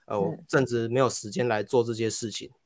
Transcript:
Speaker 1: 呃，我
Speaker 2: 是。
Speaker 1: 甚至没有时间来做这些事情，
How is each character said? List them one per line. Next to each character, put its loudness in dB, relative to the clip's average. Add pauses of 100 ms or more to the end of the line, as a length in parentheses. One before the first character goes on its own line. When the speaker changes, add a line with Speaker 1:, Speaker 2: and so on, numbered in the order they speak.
Speaker 1:
呃， -2
我 0
Speaker 2:
是。 -12
Speaker 1:
甚 4
至 -2
没 0
有 4
时 -6
间 -2
来 0
做 2
这 -2
些 -2
事 -4
情， -10 (160)